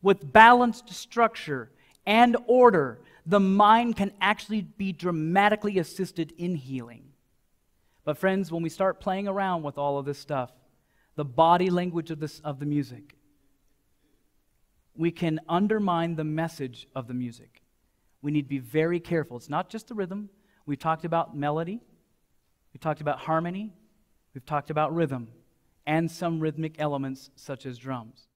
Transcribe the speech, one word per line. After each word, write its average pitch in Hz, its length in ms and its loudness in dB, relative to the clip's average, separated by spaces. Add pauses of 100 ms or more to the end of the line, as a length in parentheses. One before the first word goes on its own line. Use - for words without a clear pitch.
with 185 280 2
balanced 240 600 8
structure 156 760 -4 (340)
and 233 400 4
order, 202 560 6 (240)
the 196 140 4
mind 208 580 6
can 196 140 -2 (100)
actually 208 400 -2
be 190 300 -6
dramatically 185 880 0
assisted 170 580 -6
in 175 180 -4
healing. 127 500 -10 (960)
But 151 140 -4
friends, 190 340 0
when 170 120 -4
we 165 60 -4
start 190 300 -2
playing 196 280 -4
around 190 360 -4
with 143 140 -8
all 143 200 -2
of 139 80 -6
this 139 140 -8
stuff, 131 320 -6 (640)
the 147 100 -4
body 165 440 4
language 175 420 -2
of 156 80 -8
this, 147 220 -10
of 143 180 -8
the 147 60 -8
music, 123 500 -6 (1800)
we 170 160 0
can 160 360 -2
undermine 180 680 0
the 156 80 -4
message 151 720 -6
of 127 120 -8
the 127 60 -10
music. 120 480 -10 (600)
We 147 100 -4
need 151 120 0
to 127 60 -12
be 139 100 -4
very 156 400 0
careful. 160 380 -4
It's - 120 -18
not 165 200 -4
just 220 180 -12
the 247 80 -12
rhythm. 202 340 -8 (360)
We've 143 140 -6
talked 160 260 -2
about 165 320 -2
melody. 160 420 -4 (960)
We've - 80 -20
talked 151 200 -4
about 147 180 -4
harmony. 175 540 -4 (600)
We've 135 120 -16
talked 147 240 -4
about 151 240 0
rhythm 135 360 -2 (560)
and 160 240 0
some 165 300 -4
rhythmic 156 400 -4
elements 139 560 -4
such - 300 -14
as 127 120 -12
drums. 120 580 -12